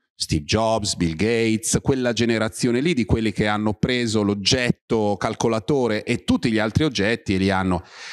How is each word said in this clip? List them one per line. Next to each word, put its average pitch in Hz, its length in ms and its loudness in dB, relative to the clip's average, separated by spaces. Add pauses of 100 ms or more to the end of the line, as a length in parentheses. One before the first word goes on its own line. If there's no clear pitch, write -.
(200)
Steve 73 240 -2
Jobs, 107 520 0
Bill 85 180 0
Gates, 110 680 0
quella 127 320 0
generazione 117 720 0
lì 170 100 2
di 120 140 0
quelli 110 260 0
che - 140 0
hanno 107 260 0
preso 117 480 -2
l'oggetto 104 1000 0
calcolatore 113 880 0
e 120 200 -4
tutti 143 280 0
gli 110 60 2
altri 110 260 2
oggetti 110 480 0
e 95 60 2
li 95 100 2
hanno. 95 340 0 (300)